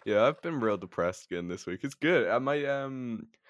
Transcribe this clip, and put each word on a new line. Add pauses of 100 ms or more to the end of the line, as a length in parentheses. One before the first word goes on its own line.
Yeah,
I've
been
real
depressed
again
this
week.
It's
good.
Uh,
my,
um, (220)